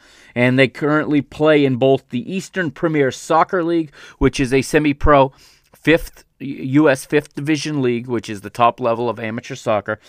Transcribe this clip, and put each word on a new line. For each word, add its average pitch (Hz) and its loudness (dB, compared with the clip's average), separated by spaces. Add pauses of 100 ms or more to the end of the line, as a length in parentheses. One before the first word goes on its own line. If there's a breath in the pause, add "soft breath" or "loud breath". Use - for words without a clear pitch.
(360 soft breath)
And 127 2
they 135 6
currently 147 0
play 151 2
in 131 0
both 135 2
the 123 -8
Eastern 185 -6
Premier 151 0
Soccer 170 0
League, 165 -2 (280 loud breath)
which 135 0
is 131 -2
a 135 2
semi-pro 143 2 (420 soft breath)
fifth, - 0 (140)
U 139 0
S 131 -2
fifth 147 -2
division 147 -4
league, 123 -2
which 117 -6
is 101 -12
the 101 -14
top 117 0
level 120 -2
of 110 -8
amateur 117 -10
soccer, 107 -4